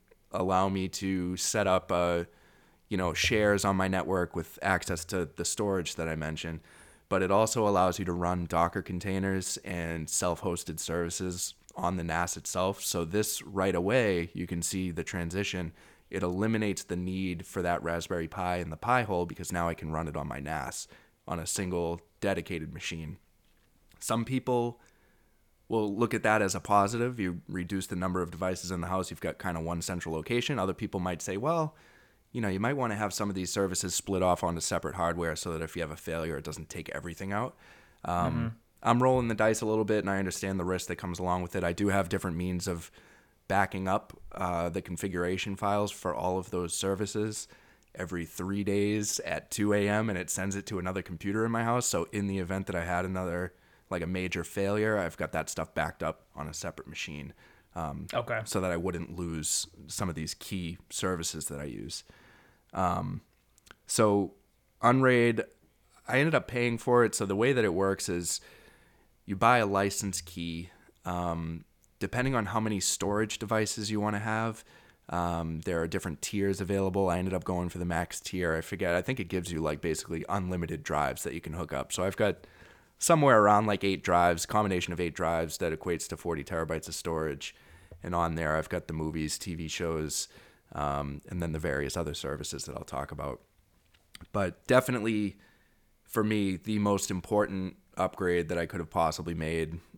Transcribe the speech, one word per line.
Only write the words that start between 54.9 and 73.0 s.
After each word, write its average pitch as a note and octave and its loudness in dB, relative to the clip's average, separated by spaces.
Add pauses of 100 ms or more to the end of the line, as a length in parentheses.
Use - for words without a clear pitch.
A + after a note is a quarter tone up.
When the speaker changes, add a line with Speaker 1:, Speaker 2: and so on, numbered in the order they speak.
Speaker 1:
I've E2+ -2
got D#2+ -4
that D#2+ -2
stuff - -6
backed D#2 -2
up D#2+ -4 (100)
on D2+ -8
a D2+ -10
separate - -10
machine, D2 -10 (420)
um, D#2 -6
Speaker 2:
Okay. A#2 -4
Speaker 1:
so G#2 -2
that F#2 0
I E2+ 0
wouldn't E2+ -4
lose D#2+ -4 (220)
some F#2+ -4
of E2 -4
these D#2 -6
key F2 -6 (120)
services E2 -4
that C#2+ -6
I D2 -8
use. A1 -10 (720)
Um, F#2 -2 (640)
so G2+ 4 (480)
Unraid, A#2+ 6 (640)
I B2+ 2
ended D#3 4
up - 2
paying A#2+ 0
for A#2+ 6
it. G#2 2
So G#2 0
the G2 0
way A#2 4
that B2 4
it F2+ 2
works F#2+ 2
is F2 -2 (840)
you G2 -4
buy A#2 6
a A2 4
license G2 0
key. E2+ -8 (340)
Um, E2+ -2 (340)
depending B2+ 0
on A2 0
how G#2+ 0
many G#2+ 0
storage G#2 0